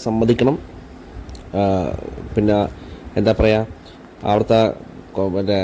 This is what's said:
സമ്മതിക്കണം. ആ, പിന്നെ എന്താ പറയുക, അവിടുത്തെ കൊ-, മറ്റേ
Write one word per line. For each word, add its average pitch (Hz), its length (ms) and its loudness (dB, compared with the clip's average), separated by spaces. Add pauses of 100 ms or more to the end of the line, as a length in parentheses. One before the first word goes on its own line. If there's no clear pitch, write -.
സമ്മതിക്കണം. 117 500 2 (1040)
ആ, - 20 2 (760)
പിന്നെ 104 220 4 (640)
എന്താ 107 200 4
പറയുക, 110 280 4 (640)
അവിടുത്തെ 110 300 4 (560)
കൊ-, 98 200 0
മറ്റേ 98 280 0